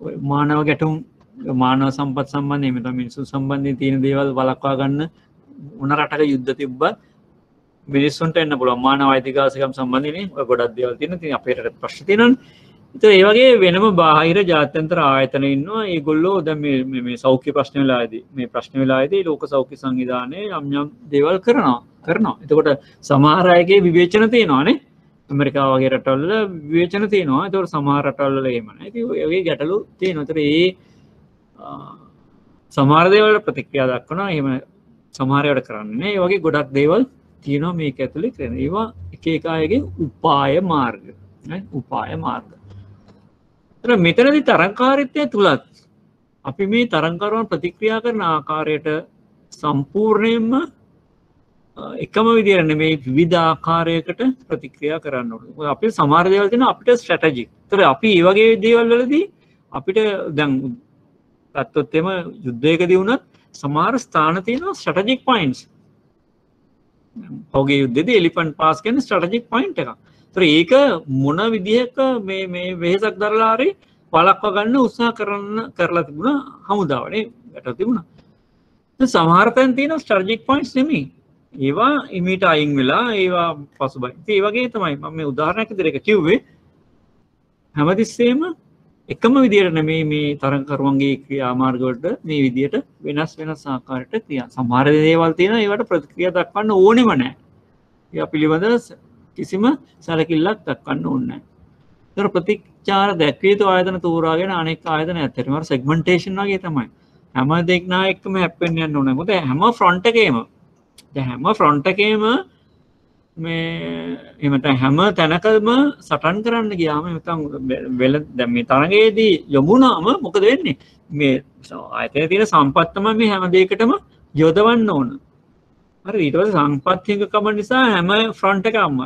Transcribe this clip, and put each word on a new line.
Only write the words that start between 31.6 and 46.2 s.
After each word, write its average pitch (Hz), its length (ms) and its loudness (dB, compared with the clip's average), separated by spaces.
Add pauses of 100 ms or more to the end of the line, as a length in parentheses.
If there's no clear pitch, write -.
සමහර 147 360 4
දේවල් 214 200 6
වලට 214 160 2
ප්‍රතික්‍රියා 135 440 -4
දක්වනවා. 160 420 -6
එහෙම 147 160 -4 (680)
සමහර 135 300 0
ඒවාට 135 220 0
කරන්නේ 107 300 -10
නැහැ. 196 180 -4
ඒ 190 80 0
වගේ 180 220 0
ගොඩක් 147 280 -2
දේවල් 151 300 2 (380)
තියෙනවා 143 320 -4
මේක 156 260 -6
ඇතුලේ 147 320 -6
කරන. 123 260 -10
ඒවා 175 300 -4 (240)
එක - 160 -12
එක 160 180 -4
අයගේ 165 400 -2 (140)
උපාය 139 640 0
මාර්ග. 139 420 -2 (400)
නේ? 170 260 -10
උපාය 120 480 -8
මාර්ග. 123 320 -8 (1300)
ඒතර 233 140 2
මෙතනදී 240 460 4
තරංකාරීත්වය 254 880 2
තුලත් 185 320 2 (840)